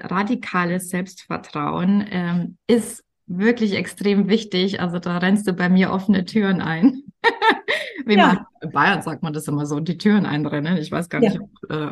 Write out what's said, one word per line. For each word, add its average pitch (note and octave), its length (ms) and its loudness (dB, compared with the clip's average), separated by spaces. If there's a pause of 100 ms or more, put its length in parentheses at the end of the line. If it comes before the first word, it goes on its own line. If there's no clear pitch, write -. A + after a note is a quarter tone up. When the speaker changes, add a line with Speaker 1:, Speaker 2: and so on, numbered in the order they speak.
Speaker 1:
radikales F#3 840 -2
Selbstvertrauen, F3 1200 -2
ähm, F3 460 -4 (100)
ist A3 360 0 (220)
wirklich G#3+ 480 0
extrem G3 560 0
wichtig. G3 500 0
Also F3 200 -4
da F3 180 -2
rennst G3 300 2
du F#3 60 2
bei F3+ 160 0
mir F#3 220 4
offene F#3+ 320 0
Türen F#3+ 380 0
ein. E3 400 2 (220)
<laughs> A4 840 0
Wie G#3+ 100 4
Speaker 2:
Ja. G3+ 120 8
Speaker 1:
man, - 180 0 (160)
in D#3+ 100 -8
Bayern D#3 300 2
sagt D3+ 220 -8
man D#3+ 100 -4
das D3+ 140 -8
immer D3 180 -2
so, D3 140 -4
die E3 180 -4
Türen G#3 300 4
einrennen. D3+ 500 -2
Ich D#3 140 -6
weiß E3 180 -4
gar D3+ 140 -2
Speaker 2:
Ja. G#3 80 4
Speaker 1:
nicht, - 100 -4
ob, - 300 -16
äh, D3+ 200 -4